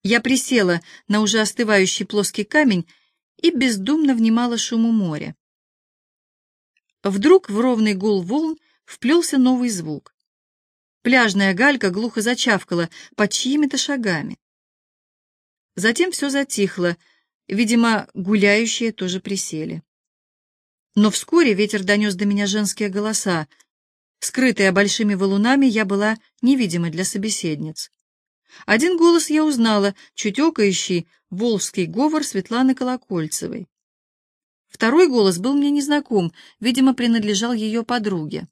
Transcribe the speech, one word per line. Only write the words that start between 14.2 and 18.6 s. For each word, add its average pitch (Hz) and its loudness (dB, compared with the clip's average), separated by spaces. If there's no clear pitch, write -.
Затем 233 0
всё 285 -4
затихло, 196 -2
видимо, 226 0
гуляющие 214 0